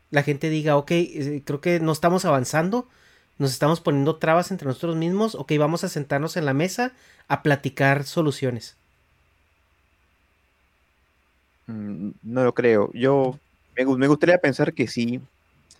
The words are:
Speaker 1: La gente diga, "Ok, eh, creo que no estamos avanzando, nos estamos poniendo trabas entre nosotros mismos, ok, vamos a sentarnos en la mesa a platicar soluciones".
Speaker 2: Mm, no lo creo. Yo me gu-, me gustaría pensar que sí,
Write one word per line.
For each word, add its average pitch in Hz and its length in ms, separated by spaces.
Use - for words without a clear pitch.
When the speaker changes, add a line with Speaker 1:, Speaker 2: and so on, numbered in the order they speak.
Speaker 1:
La 147 120
gente 147 280
diga, 151 260
"Ok, 143 160
eh, 147 520
creo 143 160
que 175 200
no 160 120
estamos 175 320
avanzando, 165 640
nos 139 140
estamos 151 280
poniendo 147 360
trabas 165 340
entre 180 180
nosotros 165 280
mismos, 190 380
ok, - 240
vamos 151 260
a 185 40
sentarnos 147 480
en 160 100
la 135 80
mesa 185 380
a 143 140
platicar 139 640
soluciones". 135 720
Speaker 2:
Mm, 104 440
no 123 220
lo 123 100
creo. 117 400
Yo 131 440
me 127 80
gu-, 135 140
me 135 80
gustaría 170 320
pensar 147 340
que 123 140
sí, 120 340